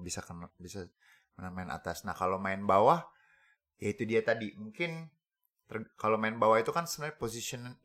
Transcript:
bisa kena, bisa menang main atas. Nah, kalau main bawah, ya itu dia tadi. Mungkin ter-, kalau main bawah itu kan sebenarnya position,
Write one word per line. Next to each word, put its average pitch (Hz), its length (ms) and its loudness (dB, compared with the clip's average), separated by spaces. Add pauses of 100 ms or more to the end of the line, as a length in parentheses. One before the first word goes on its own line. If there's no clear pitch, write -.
bisa 90 220 -8
kena, 87 340 -14
bisa 90 320 -12 (480)
menang 92 160 -10
main 92 160 -8
atas. 85 340 -6
Nah, 92 120 -6
kalau 95 240 0
main 98 260 -4
bawah, 110 400 6 (720)
ya 104 140 -4
itu 107 180 -4
dia 110 140 2
tadi. 113 320 -2
Mungkin 160 560 -8 (560)
ter-, 113 280 -10
kalau 107 220 2
main 110 220 -2
bawah 110 180 8
itu 117 140 2
kan 170 160 -2
sebenarnya 151 320 -8
position, 117 420 -6 (240)